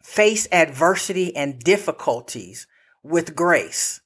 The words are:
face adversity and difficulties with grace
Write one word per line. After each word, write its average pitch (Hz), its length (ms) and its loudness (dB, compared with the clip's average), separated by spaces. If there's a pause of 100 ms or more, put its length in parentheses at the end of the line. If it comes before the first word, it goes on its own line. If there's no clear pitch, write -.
face 214 480 2
adversity 175 840 2
and 139 260 -6
difficulties 123 1040 -2 (360)
with 165 340 -2
grace 170 680 0